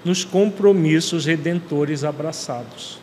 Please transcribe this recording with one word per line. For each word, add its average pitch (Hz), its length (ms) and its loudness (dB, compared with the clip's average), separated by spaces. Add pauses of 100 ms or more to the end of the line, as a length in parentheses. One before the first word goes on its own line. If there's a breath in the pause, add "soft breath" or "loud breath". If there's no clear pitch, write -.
nos 185 200 0
compromissos 180 1000 2
redentores 151 760 -2
abraçados. 143 1000 -8